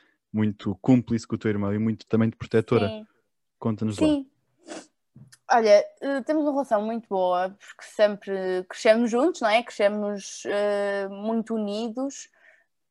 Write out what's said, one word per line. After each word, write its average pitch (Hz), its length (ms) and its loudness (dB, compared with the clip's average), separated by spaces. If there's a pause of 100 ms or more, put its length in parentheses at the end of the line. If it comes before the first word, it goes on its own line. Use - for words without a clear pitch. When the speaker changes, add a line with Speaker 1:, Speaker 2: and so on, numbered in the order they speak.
(320)
Speaker 1:
muito 107 500 -2
cúmplice 120 460 2
com 113 80 -4
o - 20 -6
teu 110 140 -2
irmão 101 220 -2
e 107 40 -2
muito 110 300 -2
também 113 220 2
de - 80 -8
protetora. 110 500 0
Speaker 2:
Sim. 110 180 -8 (540)
Speaker 1:
Conta-nos 110 400 -4
lá. 311 80 2
Speaker 2:
Sim. 277 180 0 (1200)
Olha, 214 360 6 (160)
eh, 277 220 -2
temos 311 200 0
uma 294 80 0
relação 262 300 0
muito 220 260 -6
boa, 185 500 0
porque - 260 -20 (100)
sempre 190 760 0
crescemos 226 400 2
juntos, 269 320 0
não 226 80 0
é? 226 140 2
Crescemos, 208 840 -4
eh, 202 600 -2
muito 220 480 -4
unidos 220 720 -6 (640)